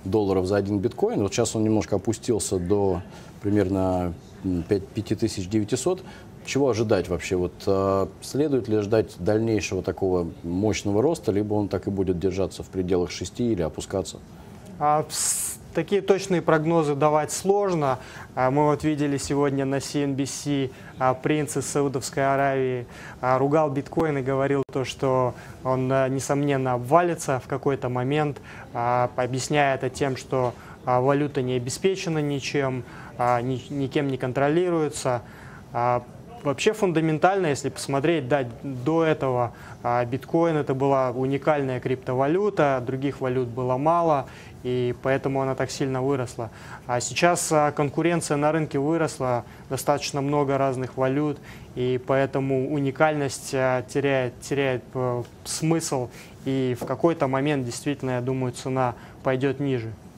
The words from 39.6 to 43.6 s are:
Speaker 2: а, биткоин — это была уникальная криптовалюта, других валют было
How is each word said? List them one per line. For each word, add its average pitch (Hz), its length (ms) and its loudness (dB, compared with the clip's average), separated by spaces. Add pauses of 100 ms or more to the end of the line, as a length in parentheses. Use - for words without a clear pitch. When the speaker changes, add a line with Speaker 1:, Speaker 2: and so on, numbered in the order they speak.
Speaker 2:
а, 120 200 2
биткоин — 156 520 0
это 147 180 0
была 135 380 2
уникальная 135 680 0
криптовалюта, 139 1040 2
других 131 380 -4
валют 127 260 0
было 127 300 -2